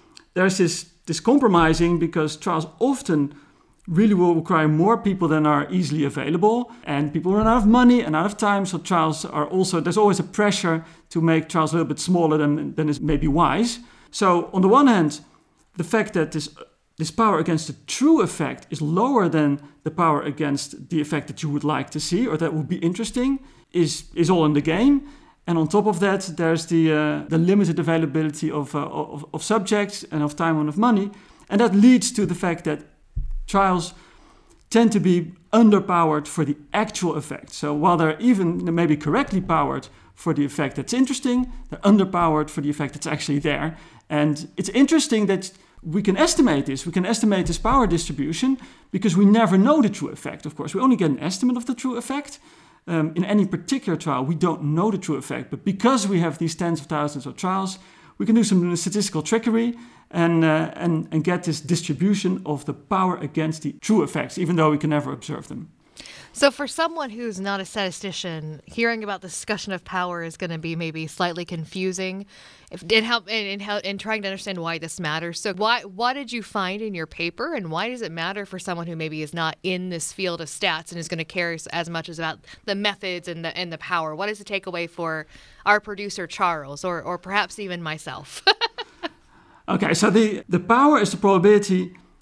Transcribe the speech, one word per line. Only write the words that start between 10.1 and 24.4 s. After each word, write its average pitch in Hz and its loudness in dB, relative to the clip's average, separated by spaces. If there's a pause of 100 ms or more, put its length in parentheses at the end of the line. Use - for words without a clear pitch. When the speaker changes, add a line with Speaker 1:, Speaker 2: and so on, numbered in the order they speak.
Speaker 1:
a 170 0
pressure 185 0 (260)
to 165 -2
make 160 2
trials 156 0
a 160 -2
little 165 0
bit 151 -6
smaller 170 2
than, 147 0
than 151 -2
is 143 -2
maybe 151 0
wise. 160 2 (300)
So 175 2
on 190 2
the 190 6
one 269 6
hand, 175 4 (540)
the 165 -4
fact 208 -2
that 160 0
this, 151 -6 (480)
this 160 -6
power 214 2
against 160 -2
the 135 -10 (120)
true 302 4
effect 139 -4
is 160 -6
lower 190 2
than 147 2 (220)
the 156 -4
power 156 2
against 143 -6
the 160 0
effect 147 -4
that - -14
you 156 -2
would 143 -4
like 139 -2
to 151 -6
see 220 0
or 156 -2
that 156 -2
would 156 -4
be 180 -2
interesting 226 -2 (320)
is, 165 0 (100)
is 165 2
all 175 4